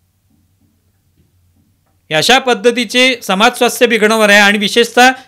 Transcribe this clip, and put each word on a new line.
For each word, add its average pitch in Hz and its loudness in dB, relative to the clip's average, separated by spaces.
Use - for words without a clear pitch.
हे 151 -6
अशा 156 0
पद्धतीचे 247 -2
समाज 214 -2
स्वास्थ्य 240 -2
बिघडवणारे 214 0
आहे 208 4
आणि 202 2
विशेषतः 233 0